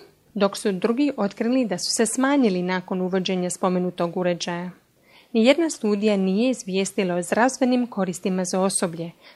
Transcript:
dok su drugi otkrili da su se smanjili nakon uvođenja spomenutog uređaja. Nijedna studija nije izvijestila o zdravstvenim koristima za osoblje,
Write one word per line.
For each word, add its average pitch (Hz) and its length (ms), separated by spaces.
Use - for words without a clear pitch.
dok 196 220
su 214 160
drugi 233 440
otkrili 233 480
da 180 140
su - 180
se 226 100
smanjili 254 560
nakon 185 380
uvođenja 180 500
spomenutog 180 640
uređaja. 175 540
Nijedna 269 380
studija 208 460
nije 196 340
izvijestila 190 640
o 175 80
zdravstvenim 247 640
koristima 185 580
za 185 160
osoblje, 170 500